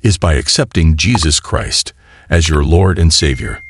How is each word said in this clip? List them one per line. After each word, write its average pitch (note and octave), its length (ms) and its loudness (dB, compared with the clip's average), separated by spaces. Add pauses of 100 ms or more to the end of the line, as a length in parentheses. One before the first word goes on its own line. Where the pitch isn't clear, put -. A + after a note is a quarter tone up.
is G#2 160 0
by E2 160 0
accepting D#2+ 600 0
Jesus D#2+ 440 0
Christ - 520 -6 (360)
as E2 200 0
your D2+ 160 2
Lord F2 340 2
and E2 140 4
Savior B1+ 580 -2